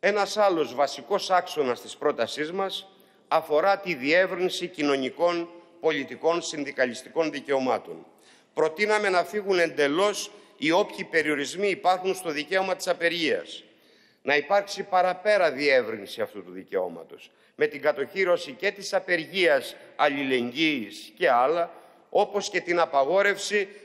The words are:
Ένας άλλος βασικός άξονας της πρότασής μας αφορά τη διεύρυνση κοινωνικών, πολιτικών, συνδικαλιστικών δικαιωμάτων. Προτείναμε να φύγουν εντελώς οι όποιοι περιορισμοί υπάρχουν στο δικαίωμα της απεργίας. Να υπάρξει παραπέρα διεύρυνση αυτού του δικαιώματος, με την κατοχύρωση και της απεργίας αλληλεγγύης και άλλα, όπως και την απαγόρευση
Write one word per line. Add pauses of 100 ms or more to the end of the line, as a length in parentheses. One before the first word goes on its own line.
Ένας
άλλος
βασικός
άξονας
της
πρότασής
μας (400)
αφορά
τη
διεύρυνση
κοινωνικών, (320)
πολιτικών,
συνδικαλιστικών
δικαιωμάτων. (480)
Προτείναμε
να
φύγουν
εντελώς (260)
οι
όποιοι
περιορισμοί
υπάρχουν
στο
δικαίωμα
της
απεργίας. (580)
Να
υπάρξει
παραπέρα
διεύρυνση
αυτού
του
δικαιώματος, (240)
με
την
κατοχύρωση
και
της
απεργίας (200)
αλληλεγγύης
και
άλλα, (380)
όπως
και
την
απαγόρευση (160)